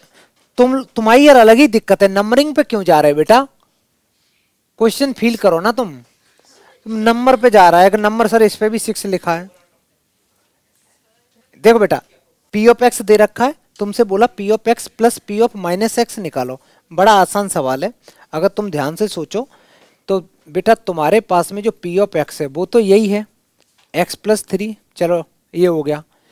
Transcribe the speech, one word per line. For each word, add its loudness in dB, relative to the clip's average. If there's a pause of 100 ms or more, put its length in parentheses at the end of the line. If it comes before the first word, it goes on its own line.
(580)
तुम, 2
तुम्हारी 4
यार 8
अलग 8
ही 6
दिक्कत -2
है, 4
Numbering -2
पे 0
क्यों -6
जा 4
रहे 2
हो -4
बेटा? 2 (1300)
Question -2
fill -2
करो 0
ना -2
तुम। -6
तुम -20
number 0
पे 2
जा 6
रहा 4
है 6
कि 0
number -2
sir 2
इस 2
पे -2
भी -6
सिक्स -10
लिखा -6
है। -12 (2250)
देखो 4
बेटा, -2 (540)
P 0
of 4
X 0
दे 2
रखा 0
है, -2 (240)
तुमसे -2
बोला 0
P -8
of -4
X -6
plus -2
P -10
of -2
minus -4
X -6
निकालो। -8 (320)
बड़ा 4
आसान 0
सवाल -4
है, -8 (400)
अगर -8
तुम -10
ध्यान -8
से -6
सोचो -12 (600)
तो -4 (280)
बेटा -2
तुम्हारे -2
पास -4
में -12
जो -6 (140)
P -8
of -2
X -8
है -8
वो -8
तो 0
यही 2
है, -4 (680)
X -4
plus -4
three। -8 (200)
चलो -2 (300)
ये 0
हो -2
गया। -6 (300)